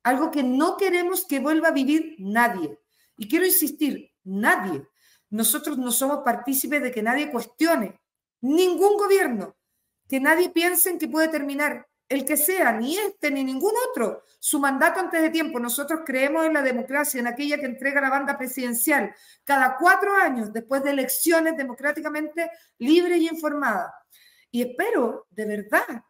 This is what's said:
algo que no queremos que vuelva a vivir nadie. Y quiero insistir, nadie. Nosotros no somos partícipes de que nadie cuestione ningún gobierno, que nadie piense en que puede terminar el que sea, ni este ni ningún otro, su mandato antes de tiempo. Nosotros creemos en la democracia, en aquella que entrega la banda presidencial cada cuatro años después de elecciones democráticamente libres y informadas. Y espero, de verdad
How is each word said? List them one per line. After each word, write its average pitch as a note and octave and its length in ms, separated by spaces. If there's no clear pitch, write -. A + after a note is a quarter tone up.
algo C#4 300
que D4 100
no C4+ 360
queremos F#4 500
que C#4 120
vuelva D#4 280
a D#4+ 40
vivir C#4+ 460
nadie. G3 640
Y G3+ 100
quiero E4 180
insistir, D4+ 640
nadie. G3 640
Nosotros C#4 480
no B3 140
somos C4+ 340
partícipes C4 560
de B3 100
que G#3+ 120
nadie C#4 260
cuestione C#4 720
ningún F4+ 560
gobierno, F#4+ 580
que C4+ 100
nadie D#4+ 300
piense F4+ 400
en F4 80
que D#4+ 100
puede D#4 200
terminar C#4 600
el C#4 160
que D4+ 100
sea, E4+ 380
ni B3 240
este G4+ 340
ni C#4 100
ningún C4+ 300
otro, - 340
su - 220
mandato C#4 400
antes E4+ 220
de D#4+ 80
tiempo. D#4+ 320
Nosotros C#4+ 440
creemos C#4+ 400
en D#4 100
la C#4+ 60
democracia, C4 600
en A#3+ 60
aquella C#4+ 300
que C#4 100
entrega C4+ 340
la C4+ 80
banda C#4 280
presidencial B3+ 760
cada C4+ 320
cuatro F#4+ 360
años C4+ 380
después A#3 320
de C#4+ 60
elecciones D#4+ 680
democráticamente D4+ 960
libres F4 400
y E4 100
informadas. C#4+ 640
Y A#3+ 120
espero, D4 680
de G#3+ 160
verdad G#3 640